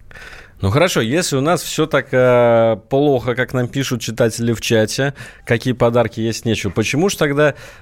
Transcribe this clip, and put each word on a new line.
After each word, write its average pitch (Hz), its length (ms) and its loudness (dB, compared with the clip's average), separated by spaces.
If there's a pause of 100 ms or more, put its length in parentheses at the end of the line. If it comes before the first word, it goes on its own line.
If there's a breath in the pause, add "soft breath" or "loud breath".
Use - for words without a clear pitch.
(600 loud breath)
Ну 98 80 0
хорошо, 151 320 2
если 143 340 -2
у 131 60 2
нас 160 200 0
все - 260 -2
так, 135 260 0
э, 120 640 4 (120)
плохо, 135 460 0
как 120 180 -4
нам 127 140 -2
пишут 131 340 -4
читатели 117 520 -2
в 110 80 -6
чате, 120 520 0 (320 loud breath)
какие 120 280 -2
подарки 117 480 0
есть, 113 240 -6
нечего, 107 260 -2
почему 131 380 0
ж 196 60 -4
тогда, 147 400 0 (260 loud breath)